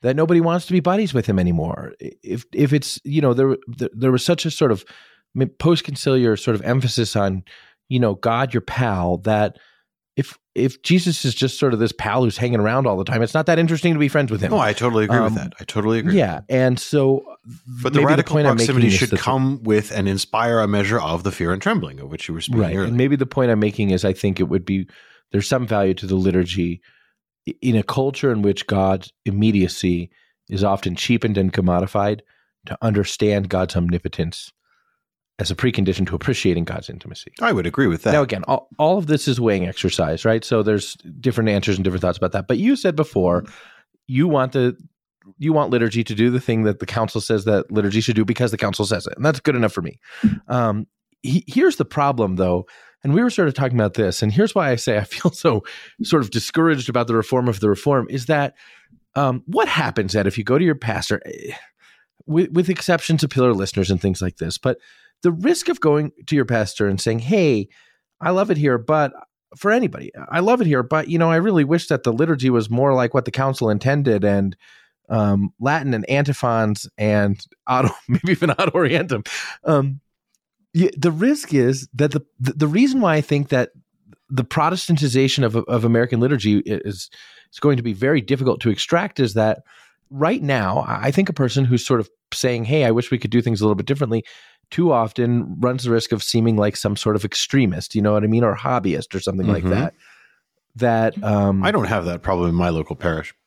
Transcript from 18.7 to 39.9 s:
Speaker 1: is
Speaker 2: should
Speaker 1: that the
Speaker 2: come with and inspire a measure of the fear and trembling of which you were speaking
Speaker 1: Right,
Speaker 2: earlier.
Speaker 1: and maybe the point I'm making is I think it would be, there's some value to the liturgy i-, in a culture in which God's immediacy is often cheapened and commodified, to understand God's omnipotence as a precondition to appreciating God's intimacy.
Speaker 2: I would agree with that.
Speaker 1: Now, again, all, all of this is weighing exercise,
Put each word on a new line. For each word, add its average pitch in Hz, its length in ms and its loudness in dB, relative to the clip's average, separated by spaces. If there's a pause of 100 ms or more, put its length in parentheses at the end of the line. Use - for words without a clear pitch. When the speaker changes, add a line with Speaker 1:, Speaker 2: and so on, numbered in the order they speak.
Speaker 1:
is 98 60 6
Speaker 2:
should 104 180 2
Speaker 1:
that 101 60 2
the - 40 0
Speaker 2:
come 131 400 0
with 107 300 0
and 98 180 -2
inspire 113 500 0
a 107 80 2
measure 101 320 0
of 82 240 -4
the 98 80 -2
fear 87 220 -2
and 98 80 -4
trembling 101 380 -4
of 69 100 -14
which - 180 -12
you - 60 -8
were 82 80 -8
speaking 120 200 0
Speaker 1:
Right, 87 140 0
Speaker 2:
earlier. 98 120 -2
Speaker 1:
and 117 100 -2
maybe 135 180 2
the 135 120 -2
point 127 240 0
I'm 107 80 2
making 104 320 0
is 92 120 2
I 98 100 2
think 95 260 -2
it 92 60 2
would 90 200 -2
be, 95 220 -2 (440)
there's 101 160 -2
some 123 200 -2
value 98 260 0
to 92 140 -8
the 95 80 0
liturgy 90 680 0 (680)
i-, - 140 -8
in 123 140 2
a 107 80 2
culture 135 480 -2
in 107 100 -2
which 101 240 0
God's 95 480 0 (100)
immediacy 95 880 0 (400)
is 98 140 -2
often 98 320 -2
cheapened 113 420 0
and 95 160 0
commodified, 98 680 0 (440)
to - 160 -10
understand 101 680 0
God's 92 260 -2
omnipotence 87 760 -4 (880)
as 104 120 -4
a 95 40 -6
precondition 95 520 0
to 87 80 -6
appreciating 85 480 0
God's - 260 -10
intimacy. - 500 -18
Speaker 2:
I 233 120 0
would 156 160 0
agree 139 180 0
with 85 160 0
that. - 100 0
Speaker 1:
Now, 151 120 4
again, 101 240 -6
all, - 220 -2 (100)
all 160 180 2
of 185 80 -4
this 147 220 0
is 123 120 0
weighing 101 280 2
exercise, 85 580 -2